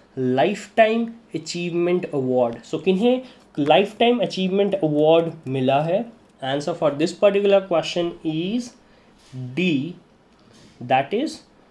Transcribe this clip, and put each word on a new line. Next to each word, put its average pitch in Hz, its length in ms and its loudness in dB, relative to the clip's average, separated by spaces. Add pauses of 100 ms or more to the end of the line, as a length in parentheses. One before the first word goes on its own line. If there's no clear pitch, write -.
(380)
Lifetime 220 680 2 (280)
Achievement 175 800 -2
Award? 127 440 0 (140)
So 156 60 -4
किन्हें 240 440 2 (360)
Lifetime 202 680 2
Achievement 190 480 0 (100)
Award 156 460 4 (180)
मिला 131 320 2
है? 175 240 -2 (400)
Answer 143 300 -4
for 160 180 0
this 151 200 -2
particular 202 480 4 (120)
question 170 340 -2 (200)
is 180 420 -4 (920)
D, 185 80 0 (1200)
that 135 280 0
is 294 160 -2 (400)